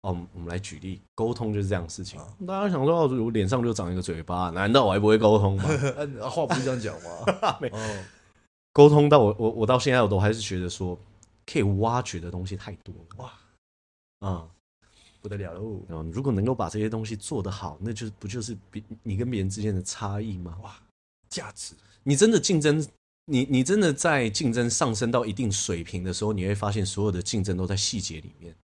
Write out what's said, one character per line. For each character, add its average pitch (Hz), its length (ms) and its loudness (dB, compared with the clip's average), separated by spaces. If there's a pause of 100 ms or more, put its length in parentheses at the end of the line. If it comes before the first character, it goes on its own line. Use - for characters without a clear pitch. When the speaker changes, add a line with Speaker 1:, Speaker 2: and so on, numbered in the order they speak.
Speaker 1:
哦， 95 80 -4
我 - 40 -2
们， 87 200 -8
我 90 40 -14
们 85 100 -10
来 87 100 -6
举 98 200 -12
例， 95 220 -12 (140)
沟 113 200 -2
通 110 180 -4
就 104 100 0
是 95 60 -2
这 101 60 0
样 90 80 -2
的 82 60 -10
事 - 140 -12
情。 90 160 -12
Speaker 2:
啊。 73 80 -16 (200)
Speaker 1:
大 196 160 -4
家 202 80 0
想 143 140 0
说， 165 180 4
哦， 127 200 2
我 117 80 0
脸 107 160 2
上 123 160 0
就 117 100 0
长 90 200 -4
一 - 20 -4
个 92 60 -2
嘴 82 220 -6
巴， 90 280 -2
难 95 200 0
道 131 160 6
我 95 60 4
还 98 60 2
不 104 80 4
会 110 120 8
沟 107 200 8
通 98 180 4
吗？ 98 80 -2 (160)
Speaker 2:
<laughs> 139 160 -2
嗯， 131 340 -8
话 160 160 -2
不 175 80 -2
是 131 100 -2
这 131 60 0
样 123 100 -4
讲 98 220 -8
吗？ 143 580 -2
Speaker 1:
<laughs> - 0 -
没 135 80 -4
Speaker 2:
哦。 107 360 -8 (680)
Speaker 1:
沟 147 160 12
通 147 220 8
到 147 80 10
我， 107 200 6
我， 113 120 2
我 110 160 0
到 123 120 4
现 135 140 2
在 127 100 6
我 104 60 4
都 98 100 2
还 104 120 4
是 113 100 -2
觉 101 180 -4
得 90 100 -4
说， 90 300 -6 (480)
可 - 120 -4
以 123 40 2
挖 104 400 2
掘 - 160 -8
的 87 120 -10
东 90 160 -8
西 95 100 -8
太 98 200 -12
多 - 180 -18
了。 87 300 -20
Speaker 2:
哇。 - 80 -16 (880)
Speaker 1:
嗯。 87 280 -6 (760)
Speaker 2:
不 104 80 -12
得 101 80 -8
了 87 160 -8
喽。 101 340 -8
Speaker 1:
嗯， 80 240 -8
如 113 100 -4
果 139 80 0
能 101 140 2
够 127 100 2
把 92 140 -4
这 104 100 -6
些 107 80 0
东 110 160 -4
西 110 140 -8
做 104 260 -6
得 95 80 -4
好， 87 300 -10
那 107 100 -6
就， 110 280 -8
不 107 100 -12
就 113 140 -8
是 110 120 -8 (160)
比， 107 140 -12 (180)
你 101 140 -4
跟 123 140 -2
别 110 100 -2
人 95 80 0
之 101 140 -6
间 104 120 -2
的 90 80 -2
差 101 380 -6
异 110 160 -6
吗？ 87 260 -10
Speaker 2:
哇， - 160 -18 (520)
价 104 220 -10
值。 - 220 -16 (280)
Speaker 1:
你 139 120 2
真 208 160 6
的 214 80 4
竞 160 220 2
争， 151 260 2 (380)
你， 135 240 0
你 131 160 2
真 202 160 2
的 175 100 4
在 139 380 0
竞 117 240 0
争 120 160 0
上 117 260 0
升 117 160 -2
到 120 140 0
一 107 80 -4
定 110 180 -2
水 90 320 -4
平 90 220 -8
的 92 80 -4
时 104 140 -4
候， 107 80 0
你 95 120 -2
会 101 80 0
发 101 160 -2
现 101 140 -2
所 98 220 -4
有 104 40 2
的 90 120 -2
竞 101 200 -2
争 92 140 -2
都 92 100 -2
在 95 80 -2
细 95 280 -2
节 80 180 -10
里 - 180 -20
面。 85 160 -20 (180)